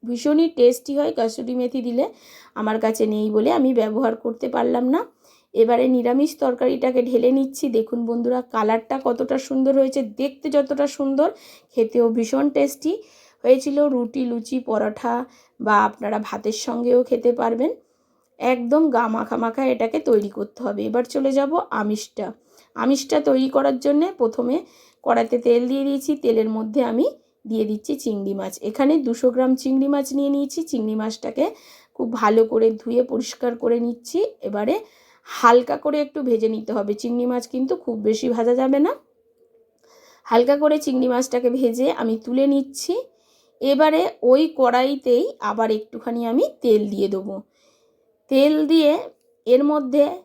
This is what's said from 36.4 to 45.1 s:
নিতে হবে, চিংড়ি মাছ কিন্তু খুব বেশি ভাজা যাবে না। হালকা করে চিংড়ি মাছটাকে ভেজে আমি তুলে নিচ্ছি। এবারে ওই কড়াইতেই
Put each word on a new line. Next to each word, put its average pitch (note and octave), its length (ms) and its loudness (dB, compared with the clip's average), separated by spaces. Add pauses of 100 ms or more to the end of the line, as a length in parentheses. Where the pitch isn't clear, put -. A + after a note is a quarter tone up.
নিতে A3 240 -6
হবে, G#3 220 -2
চিংড়ি A#3+ 320 -4
মাছ B3 220 -2
কিন্তু C4 280 -4
খুব A#3+ 220 -6
বেশি G#3+ 300 -2
ভাজা A#3 260 2
যাবে C4 240 2
না। E4+ 140 2 (1300)
হালকা A#3+ 300 4
করে D4+ 220 2
চিংড়ি B3+ 300 -2
মাছটাকে B3 420 0
ভেজে B3 420 0
আমি A3+ 220 -2 (100)
তুলে C4+ 220 0
নিচ্ছি। C#4 480 -2 (640)
এবারে C#4 400 4 (220)
ওই B3+ 200 6 (140)
কড়াইতেই B3+ 680 2 (160)